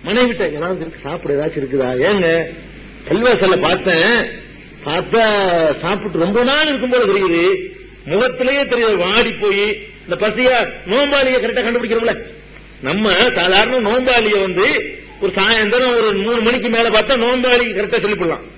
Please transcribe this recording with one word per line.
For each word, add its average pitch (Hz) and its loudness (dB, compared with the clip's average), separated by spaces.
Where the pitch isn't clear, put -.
மனைவிட்ட, 214 0
"ஏதாவது 165 -4
இருக்கு, 160 -12
சாப்பிட 147 -4
ஏதாச்சும் 151 -2
இருக்குதா?" 131 -2
"ஏங்க, 185 2
பள்ளிவாசல்ல 190 2
பார்த்தேன், 180 2
பார்த்தா 180 0
சாப்பிட்டு 180 -4
ரொம்ப 202 2
நாள் 302 2
இருக்கும் 254 -2
போல 247 4
தெரியுது." 190 2
முகத்திலேயே 254 0
தெரியுது, 233 2
வாடி 214 0
போய். 202 0
இந்த 175 -6
பசியா 254 2
நோம்பாளியை 262 2
கரெக்டா 233 -2
கண்டுபிடிக்கிறோம்ல, 226 -2
நம்ம 196 0
சாதாரண 202 2
நோம்பாளியை 226 2
வந்து 190 0
ஒரு 196 -2
சாயந்தரம் 226 2
ஒரு 214 2
மூணு 220 0
மணிக்கு 233 0
மேல 226 2
பார்த்தா 220 2
நோம்பாளி 247 2
கரெக்டா 208 -2
சொல்லிவிடலாம். 180 -2